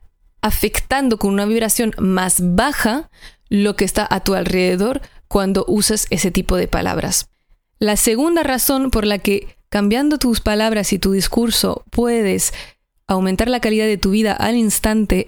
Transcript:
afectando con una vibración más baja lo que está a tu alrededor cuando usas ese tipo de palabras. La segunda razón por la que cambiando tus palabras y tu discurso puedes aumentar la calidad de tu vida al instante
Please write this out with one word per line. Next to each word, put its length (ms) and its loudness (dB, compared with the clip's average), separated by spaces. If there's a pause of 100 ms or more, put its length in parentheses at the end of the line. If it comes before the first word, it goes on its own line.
(400)
afectando 760 0
con 140 0
una 140 0
vibración 520 0
más 420 0
baja 680 0 (380)
lo 260 0
que 100 0
está 240 -2
a 120 -2
tu 140 -2
alrededor 680 0 (240)
cuando 400 0
usas 440 0
ese 200 0
tipo 260 0
de 120 0
palabras. 600 -2 (520)
La 160 2
segunda 480 2
razón 480 0
por 120 0
la 140 0
que 380 -4 (120)
cambiando 500 2
tus 220 2
palabras 520 0
y 80 0
tu 100 0
discurso 800 0
puedes 640 0 (540)
aumentar 400 0
la 100 0
calidad 280 0
de 120 0
tu 120 0
vida 220 2
al 220 -2
instante 720 2